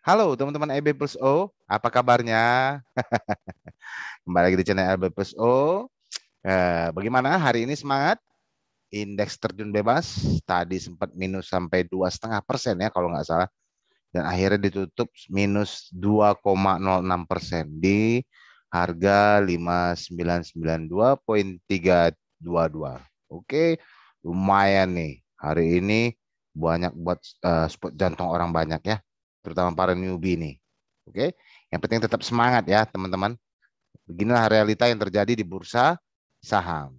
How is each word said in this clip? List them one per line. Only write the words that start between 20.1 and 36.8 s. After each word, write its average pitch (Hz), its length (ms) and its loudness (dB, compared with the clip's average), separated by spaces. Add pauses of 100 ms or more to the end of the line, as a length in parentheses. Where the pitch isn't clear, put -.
sembilan 80 400 -4
dua 107 320 2
poin 98 480 -2
tiga 87 480 4 (240)
dua 85 320 -2
dua. 73 320 -8 (320)
Oke, 160 480 -2 (400)
lumayan 95 800 2
nih. 76 240 -8 (160)
Hari 82 400 0
ini 110 320 0 (400)
banyak 82 400 -2
buat, 85 320 -6
eh, 82 480 -2
spot - 240 -12
jantung 90 320 -2
orang 85 240 -4
banyak 80 320 -2
ya. 104 160 -4 (440)
Terutama 87 320 -2
para 92 160 0
newbie 90 480 -2
nih. 76 160 -8 (480)
Oke, 143 320 -6 (320)
yang 82 160 -6
penting 113 160 0
tetap 117 240 -2
semangat 120 400 2
ya 104 240 2
teman-teman. 95 480 -4 (720)
Beginilah 110 400 2
realita 107 400 4
yang 117 80 2
terjadi 104 400 0
di 110 80 -4
bursa 120 560 0 (400)
saham. 80 600 -4